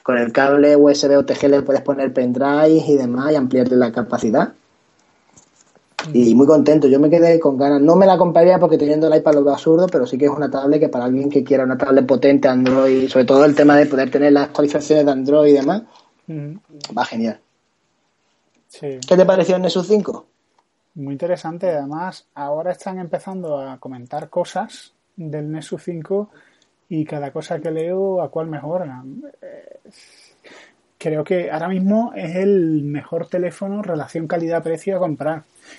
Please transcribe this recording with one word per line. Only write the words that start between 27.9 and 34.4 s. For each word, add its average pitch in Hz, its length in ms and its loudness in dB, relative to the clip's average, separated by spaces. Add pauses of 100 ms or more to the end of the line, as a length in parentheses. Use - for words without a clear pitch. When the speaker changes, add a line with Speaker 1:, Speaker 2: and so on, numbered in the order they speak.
Speaker 2:
¿a 143 80 -8
cuál 160 160 -8
mejora? 151 560 -10 (400)
Eh, - 480 -20 (1080)
creo 156 240 -6
que 175 280 -4
ahora 160 180 -6
mismo 202 460 -2
es 180 220 -10
el 180 460 0
mejor 147 460 -8
teléfono 190 540 -6
relación 160 440 -8
calidad-precio 165 720 -4